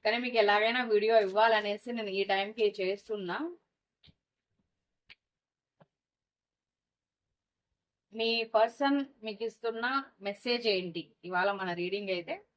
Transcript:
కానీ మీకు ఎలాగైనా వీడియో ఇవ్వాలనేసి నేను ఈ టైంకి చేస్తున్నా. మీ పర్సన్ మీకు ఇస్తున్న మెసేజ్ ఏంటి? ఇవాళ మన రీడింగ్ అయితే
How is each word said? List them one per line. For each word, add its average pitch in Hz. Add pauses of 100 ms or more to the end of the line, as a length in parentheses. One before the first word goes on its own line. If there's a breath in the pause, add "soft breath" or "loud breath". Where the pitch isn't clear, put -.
కానీ 220
మీకు 247
ఎలాగైనా 220
వీడియో 220
ఇవ్వాలనేసి 208
నేను 220
ఈ 196
టైంకి 202
చేస్తున్నా. 202 (4000)
మీ 226
పర్సన్ 254 (180)
మీకు 214
ఇస్తున్న 233 (160)
మెసేజ్ 233
ఏంటి? 180 (120)
ఇవాళ 180
మన 190
రీడింగ్ 190
అయితే 220 (120)